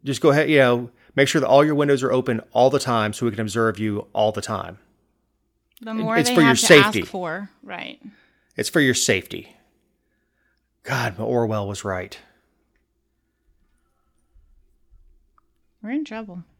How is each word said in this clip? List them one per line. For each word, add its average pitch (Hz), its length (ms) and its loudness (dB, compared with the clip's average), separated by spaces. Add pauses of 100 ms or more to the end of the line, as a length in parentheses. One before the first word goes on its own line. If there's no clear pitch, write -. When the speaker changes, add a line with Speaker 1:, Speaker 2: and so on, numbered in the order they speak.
Speaker 1:
Just 135 160 -6
go 160 100 6
ahead, 147 200 2
you 151 80 6
know, 123 320 2 (240)
make 139 140 4
sure 160 120 0
that 131 80 0
all 139 160 6
your 151 100 0
windows 143 280 2
are 131 100 0
open 127 280 -2 (120)
all 123 180 4
the 143 80 0
time 113 360 -2
so - 100 -6
we 117 80 0
can 104 80 -8
observe 110 380 -2
you 107 340 -6
all 107 200 0
the - 100 -6
time. 95 360 -10 (1000)
Speaker 2:
The 226 140 -14
more - 240 -2
Speaker 1:
It's - 100 2
Speaker 2:
they - 60 0
Speaker 1:
for 175 80 6
Speaker 2:
have 143 60 6
Speaker 1:
your 127 80 4
Speaker 2:
to - 100 -2
Speaker 1:
safety. 147 340 6
Speaker 2:
ask - 100 -10
for, 185 400 -10 (120)
right. 180 380 -16 (560)
Speaker 1:
It's 107 140 -4
for 165 100 0
your 131 140 2
safety. - 640 -4 (1300)
God, 117 340 -6
Orwell 110 500 -4
was 101 160 -12
right. 92 340 -8 (3750)
Speaker 2:
We're 214 80 -12
in 294 140 -4
trouble. 208 400 -14 (160)